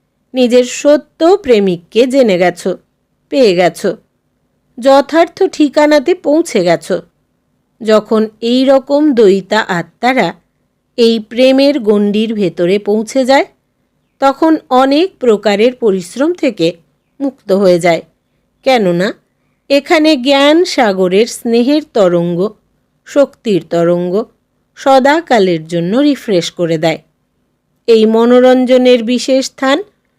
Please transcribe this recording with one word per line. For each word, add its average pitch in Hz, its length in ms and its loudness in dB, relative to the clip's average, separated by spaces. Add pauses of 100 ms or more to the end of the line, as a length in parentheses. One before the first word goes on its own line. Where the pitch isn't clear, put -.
(340)
নিজের 247 300 2
সত্য 302 760 0
প্রেমিককে 220 680 0
জেনে 240 300 0
গেছ, 175 300 -2 (640)
পেয়ে 240 260 2
গেছ, 175 320 -2 (920)
যথার্থ 277 720 0
ঠিকানাতে 302 640 0
পৌঁছে 302 480 -2
গেছ। 170 280 -2 (920)
যখন 214 460 0 (140)
এই 247 240 0
রকম 277 480 0
দ্বৈতা 202 460 2
আত্মারা 202 720 -4 (640)
এই 226 220 2
প্রেমের 262 600 0
গণ্ডির 208 540 -2
ভেতরে 185 460 -2
পৌঁছে 214 460 -4
যায়, 277 200 2 (760)
তখন 302 380 0 (120)
অনেক 269 480 0
প্রকারের 214 560 0
পরিশ্রম 233 600 -4
থেকে 208 440 -4 (440)
মুক্ত 269 300 -8
হয়ে 185 280 2
যায়। 165 220 0 (640)
কেননা 202 500 -2 (560)
এখানে 311 460 2
জ্ঞান 285 500 2
সাগরের 196 600 0
স্নেহের 240 560 -2 (120)
তরঙ্গ, 175 560 0 (560)
শক্তির 220 640 -2
তরঙ্গ 175 560 -2 (500)
সদাকালের 262 920 0
জন্য 170 300 -4
রিফ্রেশ 254 540 -2
করে 165 260 -4
দেয়। 160 200 -2 (920)
এই 226 180 4
মনোরঞ্জনের 247 960 2
বিশেষ 247 420 -2
স্থান, 277 380 -4 (360)